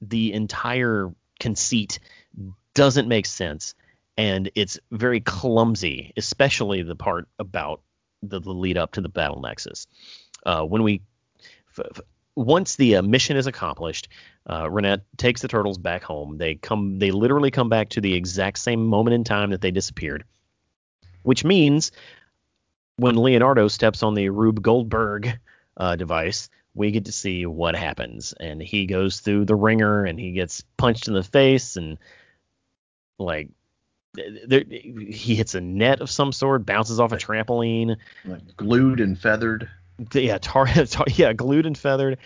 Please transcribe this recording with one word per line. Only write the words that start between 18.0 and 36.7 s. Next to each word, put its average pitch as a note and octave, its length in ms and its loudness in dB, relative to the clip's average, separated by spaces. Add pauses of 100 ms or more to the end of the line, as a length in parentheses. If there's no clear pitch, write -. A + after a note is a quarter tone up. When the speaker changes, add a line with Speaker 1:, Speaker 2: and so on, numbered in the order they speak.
Speaker 1:
the G2 120 2
exact F#2 460 -2
same A2+ 260 0
moment A2+ 300 4
in A#2+ 80 0
time G#2 260 0
that F#2+ 120 -4
they F#2+ 100 0
disappeared, D#2+ 520 -6 (1000)
which C3 200 2
means D#3 480 4 (1040)
when B2 200 4
Leonardo A#2+ 520 6
steps A2 360 2
on G#2+ 100 2
the G2+ 160 2
Rube G#2+ 320 2
Goldberg, A2+ 760 0 (380)
uh, F2+ 200 -2
device, E2+ 540 -4 (240)
we G#2 180 -2
get G#2 140 -2
to G#2+ 60 -12
see F#2 340 -6
what E2 300 -4
happens. B1+ 640 -8
And D#2+ 220 -12
he F#2+ 240 -2
goes F#2+ 340 -2
through G#2 260 0
the G#2+ 100 -2
ringer, G#2 500 2
and F2 140 -6
he F#2 120 -10
gets F2+ 300 -6 (160)
punched A#2+ 300 0
in A2+ 60 -4
the F#2+ 100 0
face, C3+ 520 4
and, D#2+ 220 -8 (1200)
like, D#2+ 300 -6 (640)
th-, - 320 -12
there, C3 220 6
he A2 680 -6
hits G#2+ 200 -2
a F#2 60 -2
net G2+ 400 2
of C3+ 80 -10
some C#3 220 0
sort, C3+ 340 0
bounces A2 340 -2